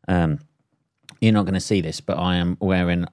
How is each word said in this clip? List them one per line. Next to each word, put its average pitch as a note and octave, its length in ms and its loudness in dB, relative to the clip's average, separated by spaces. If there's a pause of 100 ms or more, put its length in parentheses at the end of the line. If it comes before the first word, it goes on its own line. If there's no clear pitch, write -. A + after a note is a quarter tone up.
um, F2 320 2 (840)
you're A2+ 120 4
not G#2 120 2
gonna F#2 160 -2
see G2+ 200 0
this, D#2+ 200 -6
but - 180 -4
I F2+ 180 0
am F2 240 -2
wearing F2+ 520 0